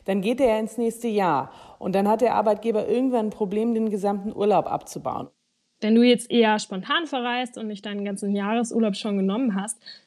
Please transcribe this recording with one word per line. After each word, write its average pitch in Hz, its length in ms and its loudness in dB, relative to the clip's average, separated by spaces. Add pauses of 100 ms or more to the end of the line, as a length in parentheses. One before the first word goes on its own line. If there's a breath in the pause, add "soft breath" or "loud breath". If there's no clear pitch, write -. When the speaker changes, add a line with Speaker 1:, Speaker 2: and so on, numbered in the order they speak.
Speaker 1:
dann 196 160 0
geht 240 200 -2
er 220 200 4
ins 220 180 -6
nächste 233 300 -2
Jahr. 175 420 0 (300 loud breath)
Und 190 160 -2
dann 196 100 2
hat 220 140 2
der 233 160 2
Arbeitgeber 214 500 0
irgendwann 247 400 0
ein 208 40 -2
Problem, 214 440 -2
den 220 160 0
gesamten 202 420 -2
Urlaub 196 340 2
abzubauen. - 640 -6 (500)
Speaker 2:
Wenn 220 140 2
du 233 80 8
jetzt 240 260 4
eher 220 300 4
spontan 233 480 -4
verreist 247 500 -6
und 220 120 -8
nicht 202 180 -12
deinen 202 180 -6
ganzen 202 300 -4
Jahresurlaub 220 640 0
schon 208 200 -4
genommen 196 380 0
hast, 196 260 -6 (260 loud breath)